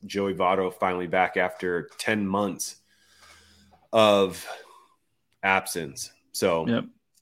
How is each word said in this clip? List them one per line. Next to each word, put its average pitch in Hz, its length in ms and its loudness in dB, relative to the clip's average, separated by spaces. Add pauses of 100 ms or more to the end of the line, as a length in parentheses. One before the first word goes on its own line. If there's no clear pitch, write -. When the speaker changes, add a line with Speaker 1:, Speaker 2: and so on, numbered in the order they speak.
Speaker 1:
Joey 98 260 -2
Votto 92 400 0
finally 90 320 -2
back 90 320 2
after 90 520 -2 (100)
ten 107 260 -2
months 98 520 -4 (1160)
of 101 500 4 (1000)
absence. 90 680 -2 (200)
So 82 360 0
Speaker 2:
Yep. 117 180 -2 (360)